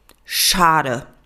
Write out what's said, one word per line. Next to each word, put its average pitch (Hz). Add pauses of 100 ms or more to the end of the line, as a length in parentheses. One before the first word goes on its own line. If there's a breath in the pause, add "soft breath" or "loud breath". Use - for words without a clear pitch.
(240)
schade. 156 (200)